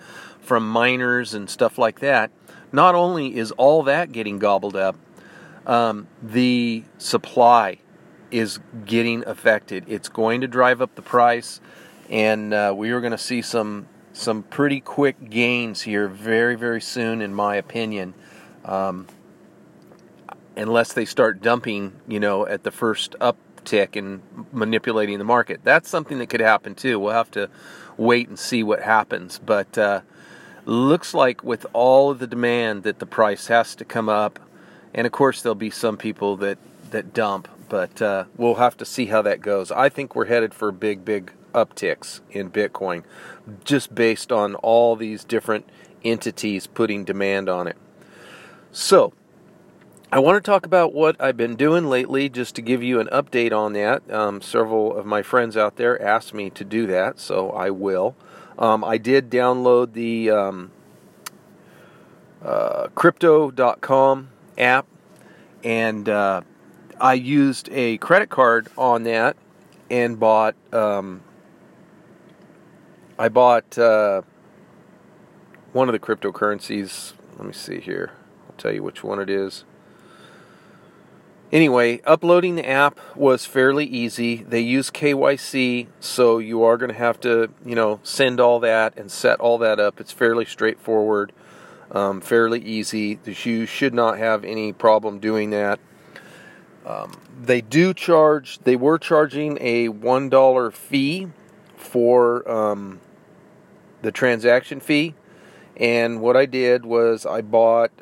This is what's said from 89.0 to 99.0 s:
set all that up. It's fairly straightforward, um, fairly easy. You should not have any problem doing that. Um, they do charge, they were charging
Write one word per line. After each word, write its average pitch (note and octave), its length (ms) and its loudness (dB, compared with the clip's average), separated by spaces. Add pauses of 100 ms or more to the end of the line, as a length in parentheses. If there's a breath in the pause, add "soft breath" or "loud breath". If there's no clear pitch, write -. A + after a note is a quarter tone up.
set - 300 0
all A#2+ 180 2
that A2 220 2
up. G#2 180 0
It's - 140 -18
fairly A#2 320 0
straightforward, G#2+ 880 -2 (580 loud breath)
um, G2 300 -2
fairly A#2 400 2
easy. G#2+ 640 -6
You A2+ 400 -4
should B2+ 300 -2
not A2+ 240 2
have A2 260 0
any G#2+ 300 -6
problem G#2+ 460 2
doing G#2+ 300 -2
that. G#2 300 -2 (1040 loud breath)
Um, G#1 280 -10 (300)
they B2 200 2
do D#3+ 320 2
charge, D3+ 640 4
they B2+ 160 4
were D3 220 2
charging D3+ 640 0